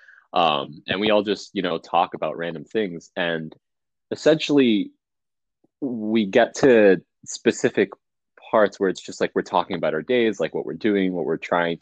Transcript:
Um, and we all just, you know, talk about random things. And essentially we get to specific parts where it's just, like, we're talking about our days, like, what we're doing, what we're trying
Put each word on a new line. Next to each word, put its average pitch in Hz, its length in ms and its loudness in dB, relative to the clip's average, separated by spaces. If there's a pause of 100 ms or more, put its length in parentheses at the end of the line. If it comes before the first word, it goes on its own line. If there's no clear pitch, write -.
(340)
Um, 76 540 -2
and 92 120 -4
we 107 100 0
all 104 140 2
just, 101 320 -6
you 95 80 -4
know, 85 160 -4
talk 87 340 -2
about 78 240 -8
random 82 260 -8
things. 90 520 -8
And 85 400 -6 (560)
essentially 135 800 2 (920)
we 113 440 -2
get 113 300 2
to 104 460 6 (240)
specific - 640 0 (640)
parts 104 280 2
where 98 100 0
it's 90 120 -6
just, - 180 -16
like, - 140 -2
we're 95 80 0
talking 90 340 -2
about 82 200 -2
our 78 80 -4
days, 117 360 0
like, 78 140 -4
what 80 140 -6
we're - 60 -8
doing, 95 400 0
what 87 120 -4
we're 80 120 -2
trying 85 440 -2